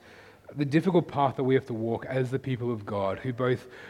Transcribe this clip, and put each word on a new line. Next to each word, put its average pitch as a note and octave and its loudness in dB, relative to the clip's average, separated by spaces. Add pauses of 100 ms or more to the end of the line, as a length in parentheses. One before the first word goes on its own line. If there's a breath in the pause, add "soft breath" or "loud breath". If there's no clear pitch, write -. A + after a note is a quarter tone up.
(580 soft breath)
the D3 0
difficult E3 4
path C#3 2
that C3+ 0
we C3 6
have C3 2
to - -6
walk A2+ -2
as C3 0
the C3 -2
people A#2+ -4
of G#2+ -6
God, G2 -2
who C3 -4
both, B2 0 (220 loud breath)